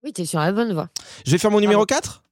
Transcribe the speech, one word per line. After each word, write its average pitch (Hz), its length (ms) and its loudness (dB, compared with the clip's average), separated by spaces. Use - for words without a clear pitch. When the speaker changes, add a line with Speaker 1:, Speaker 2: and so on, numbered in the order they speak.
Speaker 1:
Oui, 285 100 -12
t'es 180 120 -6
sur 156 160 -2
la 160 100 2
bonne 220 220 -2
voie. 170 160 -4
Speaker 2:
Je 131 60 -2
vais 175 80 4
faire 214 140 2
mon 208 80 4
numéro 208 260 4
Speaker 1:
Pardon. 285 140 0
Speaker 2:
quatre. - 320 -14